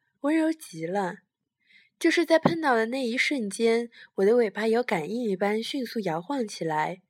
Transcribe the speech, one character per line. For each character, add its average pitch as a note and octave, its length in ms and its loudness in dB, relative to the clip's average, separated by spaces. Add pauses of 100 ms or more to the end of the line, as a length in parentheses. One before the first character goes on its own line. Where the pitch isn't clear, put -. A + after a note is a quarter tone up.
(220)
温 D4 140 0
柔 D#4+ 160 2
极 E3+ 320 -10
了。 F3+ 340 -2 (800)
就 E4 140 2
是 E4+ 120 2
在 D#4+ 140 4
碰 E4 220 2
到 C#4 160 2
的 A3+ 100 2
那 C4 180 -4
一 A#3+ 140 -2
瞬 A#3+ 320 -2
间， A3+ 400 0 (260)
我 G3 80 2
的 G#3+ 120 6
尾 A#3 120 4
巴 G#3 200 -4
有 A3+ 160 2
感 F3 260 -2
应 A#3+ 140 -4
一 G3+ 100 0
般 G3+ 260 0
迅 B3+ 240 -4
速 A3+ 140 -6
摇 F3 240 -2
晃 C4+ 240 -4
起 G3+ 180 -8
来。 D#3+ 460 -2